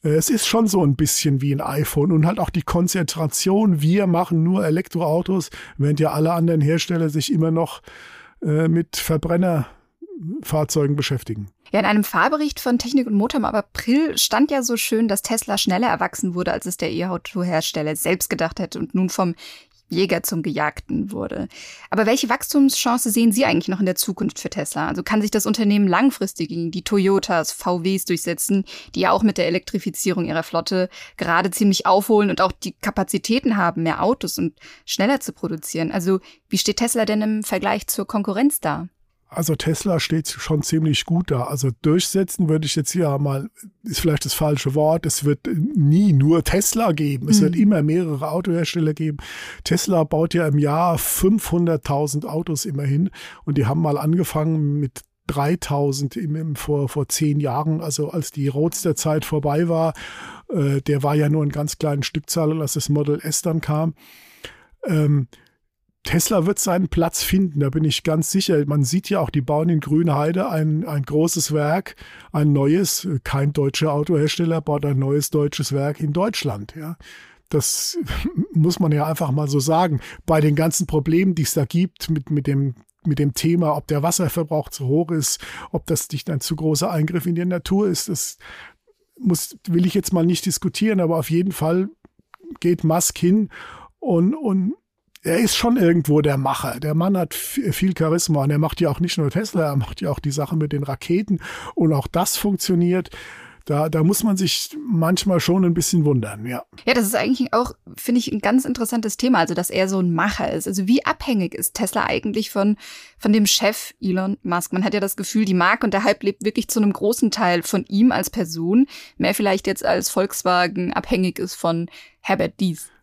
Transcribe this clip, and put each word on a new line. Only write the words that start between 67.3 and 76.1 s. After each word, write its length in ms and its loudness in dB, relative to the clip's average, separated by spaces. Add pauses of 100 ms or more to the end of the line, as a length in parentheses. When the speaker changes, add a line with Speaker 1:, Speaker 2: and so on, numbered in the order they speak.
Speaker 1:
da 100 2
bin 140 0
ich 200 0
ganz 280 0
sicher. 340 2
Man 200 2
sieht 240 -2
ja 100 0
auch, 100 0
die 120 0
bauen 260 0
in 140 2
Grünheide 680 0
ein, 380 0
ein 160 -2
großes 480 0
Werk, 460 -2 (340)
ein 220 4
neues. 520 2 (200)
Kein 260 0
deutscher 400 0
Autohersteller 720 0
baut 240 -2
ein 120 0
neues 320 0
deutsches 440 0
Werk 260 -2
in 140 -2